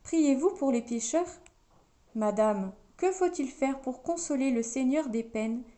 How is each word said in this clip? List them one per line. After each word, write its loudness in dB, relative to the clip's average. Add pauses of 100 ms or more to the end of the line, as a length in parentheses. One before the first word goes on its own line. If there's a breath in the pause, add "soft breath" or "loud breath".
Priez-vous 4
pour 0
les 2
pécheurs ? » « -2 (840)
Madame, 0 (240)
que 2
faut-il -2
faire -2
pour -8
consoler -2
le 0
Seigneur 0
des -2
peines -4 (160 loud breath)